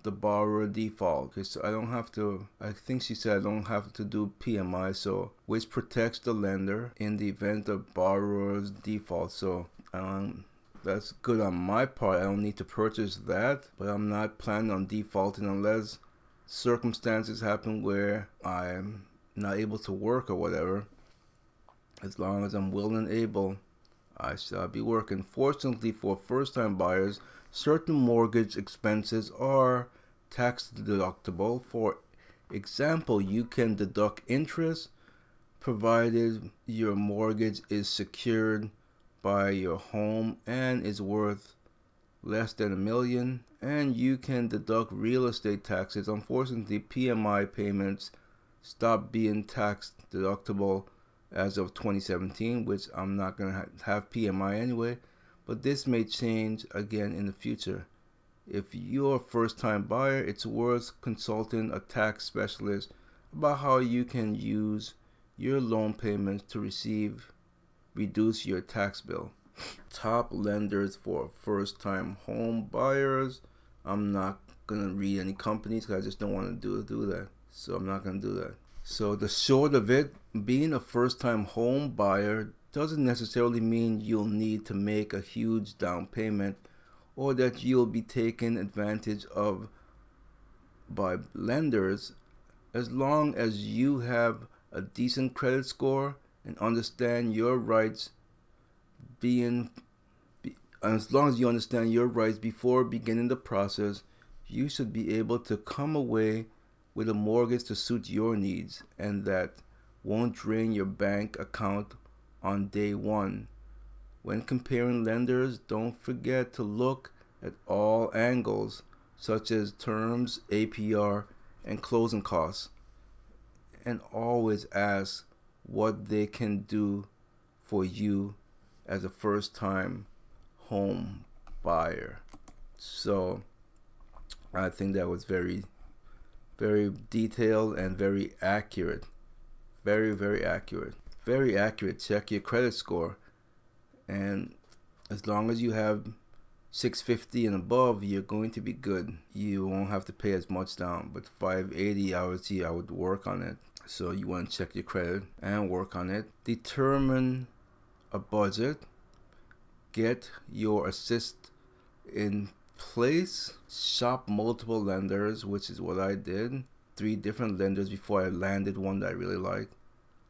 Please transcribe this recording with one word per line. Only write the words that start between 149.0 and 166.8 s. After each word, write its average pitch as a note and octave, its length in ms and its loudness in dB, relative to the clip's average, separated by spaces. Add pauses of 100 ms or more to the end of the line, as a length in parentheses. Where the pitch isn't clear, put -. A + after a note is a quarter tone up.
You G2+ 340 -2
won't F#2+ 240 -2
have G2 160 -2
to - 60 -12
pay G2+ 200 -2
as F2+ 180 -2
much F#2 260 -4
down. F2 380 -4
But - 120 -12
five F#2+ 480 -2
eighty, G2 380 2
I F2+ 140 0
would F#2 180 -4
see, F#2 200 -2
I E2 60 0
would F2 200 -4
work F#2 360 -2
on F#2+ 160 -2
it. E2 140 -6 (300)
So F2+ 240 -6
you G2 160 -4
wanna F2+ 220 -4
check - 260 -6
your F2+ 100 -6
credit F#2 380 -2 (180)
and G2+ 300 -2
work F#2 260 -4
on F2+ 140 -4
it. G#2 160 -4 (180)
Determine C3 1040 2 (640)
a G2+ 60 -2
budget. G#2 640 0 (1080)
Get A#2 380 0 (200)
your G#2+ 380 2
assist - 640 -4 (640)
in G2+ 380 -2 (260)
place. - 800 0 (160)
Shop - 580 0
multiple A2 540 0
lenders, G2 640 0
which G2+ 240 -4
is F2 100 -10
what F2 180 -2
I G2 180 0
did. A2 480 -4 (320)